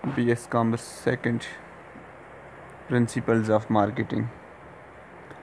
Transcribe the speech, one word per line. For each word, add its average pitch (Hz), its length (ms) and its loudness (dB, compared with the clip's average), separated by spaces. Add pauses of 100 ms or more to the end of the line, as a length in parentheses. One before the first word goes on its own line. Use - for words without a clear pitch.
(160)
B 120 160 2
S - 160 0
Commerce 117 380 2 (200)
second, 120 420 0 (1400)
Principles 113 580 2
of 107 220 2
Marketing। 110 520 2 (1200)